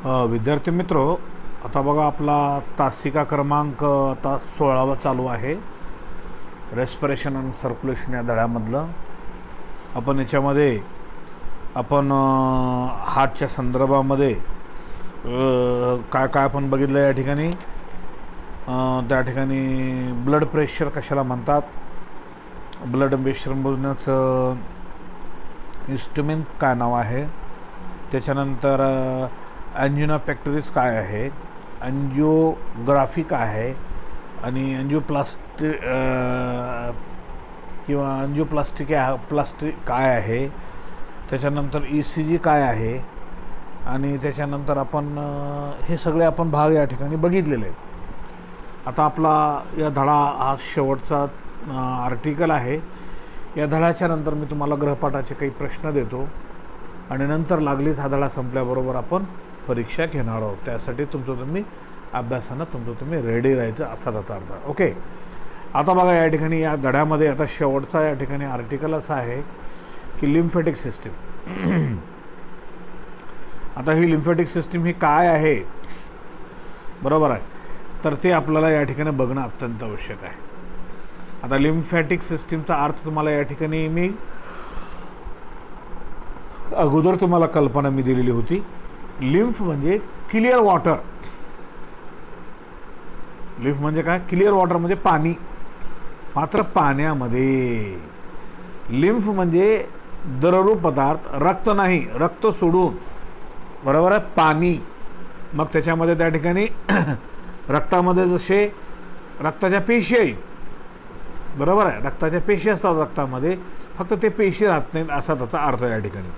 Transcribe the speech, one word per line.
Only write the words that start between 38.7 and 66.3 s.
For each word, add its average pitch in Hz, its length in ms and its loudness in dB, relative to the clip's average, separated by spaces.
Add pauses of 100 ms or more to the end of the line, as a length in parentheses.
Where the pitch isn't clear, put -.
काय, 135 320 2 (120)
plastic 151 480 -2 (100)
काय 131 240 4
आहे, 120 380 0 (840)
त्याच्यानंतर 143 580 0
ईसीजी 151 480 0
काय 151 260 4
आहे 117 360 0 (880)
आणि 139 300 2
त्याच्यानंतर 143 600 -2
आपण, 147 420 -2
अ, 143 680 -4
हे 165 120 2
सगळे 165 300 4
आपण 165 240 2
भाग 151 220 6
या 151 120 6
ठिकाणी 143 320 -2
बघितलेले 156 480 2
आहेत. 98 120 -2 (1120)
आता 151 160 2
आपला 151 560 4 (180)
या 151 100 2
धडा 143 500 4
हा 135 200 2
शेवटचा, 139 640 0 (460)
अ, 127 380 -2
article 147 440 0
आहे. 143 300 0 (800)
या 151 60 2
धड्याच्या 165 420 4
नंतर 156 260 0
मी 147 120 -2
तुम्हाला 147 280 0
गृहपाठाचे 143 600 0
काही 139 160 -2
प्रश्न 147 400 -4
देतो 131 380 -2 (840)
आणि 135 160 -2
नंतर 160 320 2
लागलीच 143 400 0
हा 139 100 -2
धडा 139 200 2
संपल्याबरोबर 127 640 -2
आपण 175 300 -2 (440)
परीक्षा 123 380 -2
घेणार 113 360 -2
आहोत. 101 220 -4
त्यासाठी 120 400 -4
तुमचं 131 300 -4
तुम्ही 147 300 -4 (480)
अभ्यासानं 127 520 -4
तुमचं 120 360 -6
तुम्ही 147 220 -2
ready 120 320 4
राहायचं 117 300 -2
असा 113 260 -6
त्याचा 107 240 -6
अर्थ. 92 340 -8
ओके, 139 280 0 (800)
आता 147 180 2
बघा 180 220 6
या 165 140 6
ठिकाणी 160 340 2